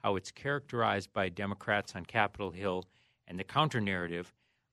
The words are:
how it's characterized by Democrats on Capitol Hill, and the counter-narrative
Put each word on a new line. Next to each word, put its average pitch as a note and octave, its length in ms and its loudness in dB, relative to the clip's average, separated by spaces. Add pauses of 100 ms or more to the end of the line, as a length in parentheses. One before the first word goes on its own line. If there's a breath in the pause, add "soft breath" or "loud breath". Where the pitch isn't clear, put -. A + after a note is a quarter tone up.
how G#2 140 2
it's - 160 -6
characterized A#2 800 0
by F#2+ 160 2
Democrats G2+ 640 -2
on F2+ 100 -8
Capitol G#2 460 0
Hill, F#2 340 -2 (420)
and F2+ 120 -8
the F#2+ 60 -4
counter-narrative F#2+ 920 0 (380)